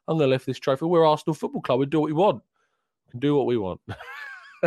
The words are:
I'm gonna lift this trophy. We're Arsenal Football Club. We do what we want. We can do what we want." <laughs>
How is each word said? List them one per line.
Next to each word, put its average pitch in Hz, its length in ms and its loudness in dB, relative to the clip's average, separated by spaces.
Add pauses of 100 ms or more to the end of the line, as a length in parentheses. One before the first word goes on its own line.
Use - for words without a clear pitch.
I'm 160 100 -2
gonna 147 100 4
lift 131 180 2
this 131 140 -6
trophy. 139 260 -2
We're 165 200 4
Arsenal 151 280 2
Football - 280 -8
Club. 127 180 0
We 139 60 0
do 151 160 0
what 151 60 0
we 156 60 -4
want. 160 300 2 (640)
We - 40 -20
can 123 80 -14
do 147 160 2
what 123 120 0
we 120 100 0
want." 92 300 -6
<laughs> 107 40 -10 (760)